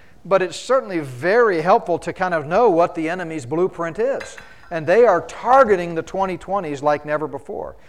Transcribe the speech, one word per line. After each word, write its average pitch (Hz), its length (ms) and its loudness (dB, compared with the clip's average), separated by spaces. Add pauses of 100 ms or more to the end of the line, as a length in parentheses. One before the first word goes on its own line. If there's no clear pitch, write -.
(240)
but 185 180 2
it's 170 140 -6
certainly 220 440 -2
very 170 600 0
helpful 180 380 2
to 170 140 -8
kind 185 220 -4
of 147 120 -2
know 202 240 2
what 165 240 2
the 160 140 -4
enemy's 160 360 -8
blueprint 170 540 -4
is. 233 380 -4 (340)
And 160 160 -6
they 214 180 6
are 185 160 6
targeting 208 720 2
the 160 80 -4
twenty 185 360 -4
twenties 160 440 -6
like 147 220 0
never 151 240 -4
before. - 480 -12 (120)